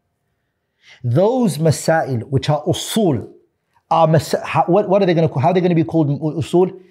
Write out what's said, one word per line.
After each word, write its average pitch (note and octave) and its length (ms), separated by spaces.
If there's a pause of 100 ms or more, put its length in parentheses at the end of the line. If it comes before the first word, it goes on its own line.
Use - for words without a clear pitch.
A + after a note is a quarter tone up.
(1040)
Those F3+ 540
masail D3 640
which C3+ 260
are D3+ 140
usul, E3 680 (580)
are E3 160
mas-, D#3 360
how, - 220
what, G3+ 240
what G3 140
are F#3 40
they F3 80
gonna, D#3+ 140 (120)
how D3+ 80
are F3+ 60
they F#3 60
gonna F3+ 140
be D#3+ 100
called D#3+ 240
u-, C#3+ 100
usul? E3+ 600 (100)